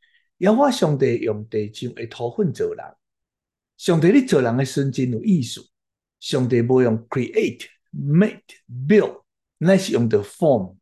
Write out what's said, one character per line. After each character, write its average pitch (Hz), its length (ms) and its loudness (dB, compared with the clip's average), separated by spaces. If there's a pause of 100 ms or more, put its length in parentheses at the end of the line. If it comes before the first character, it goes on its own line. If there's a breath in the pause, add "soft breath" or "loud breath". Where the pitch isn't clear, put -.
(380)
耶 185 120 2
和 220 60 4
华 285 160 2
上 151 260 0
帝 123 200 0
用 107 300 -6
地 107 240 -6
上 120 220 -12
的 117 140 -12
土 120 280 -10
粉 180 160 -2
造 104 180 -6
人。 - 140 -12 (920)
上 170 240 0
帝 160 80 4
咧 254 180 4
造 151 140 2
人 120 160 0
的 135 80 0
时 139 180 -4
阵 139 80 -2
真 127 220 -4
有 117 100 -6
意 185 180 2
思。 113 200 -8 (580)
上 127 300 -2
帝 120 140 2
无 127 200 4
用 113 160 2 (100)
create、 - 580 -4 (260)
make、 147 500 0 (460)
build， 190 340 2 (360)
乃 185 200 4
是 - 140 -4
用 117 160 0
的 104 120 2
form。 107 600 -2